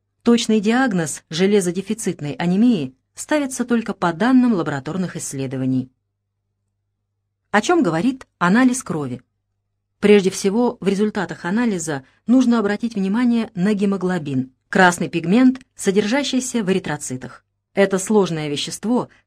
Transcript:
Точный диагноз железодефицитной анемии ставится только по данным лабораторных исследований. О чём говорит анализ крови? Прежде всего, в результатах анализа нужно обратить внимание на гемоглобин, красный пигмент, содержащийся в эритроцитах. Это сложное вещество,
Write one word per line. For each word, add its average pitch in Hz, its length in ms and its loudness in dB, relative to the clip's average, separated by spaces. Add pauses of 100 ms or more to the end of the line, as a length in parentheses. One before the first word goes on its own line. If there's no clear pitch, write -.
(220)
Точный 233 380 2
диагноз 202 680 -2
железодефицитной 190 1040 -2
анемии 180 600 0 (200)
ставится 277 520 -4
только 226 260 -2
по 175 220 -2
данным 247 400 4
лабораторных 160 640 -4
исследований. 131 720 -4 (1600)
О 208 100 2
чём 339 220 2
говорит 190 440 -2 (120)
анализ 240 440 2
крови? 139 380 -8 (800)
Прежде 208 300 6
всего, 226 500 -2
в 175 80 -4
результатах 196 560 -2
анализа 175 600 -2 (220)
нужно 233 320 4
обратить 208 360 -2
внимание 226 600 0
на 190 200 0
гемоглобин, 180 800 -2 (180)
красный 175 400 4
пигмент, 214 500 2 (160)
содержащийся 233 880 -2
в 185 80 0
эритроцитах. 147 720 -6 (300)
Это 196 240 2
сложное 170 500 0
вещество, 170 640 -4 (160)